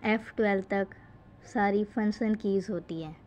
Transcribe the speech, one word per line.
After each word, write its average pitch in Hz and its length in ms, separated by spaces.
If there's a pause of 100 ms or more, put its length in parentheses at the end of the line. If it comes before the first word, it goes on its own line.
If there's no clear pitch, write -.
एफ़ 220 300
ट्वेल्व 202 340
तक 196 180 (640)
सारी 202 320
फंक्शन 214 500
कीज 196 340
होती 165 320
है। 160 140 (100)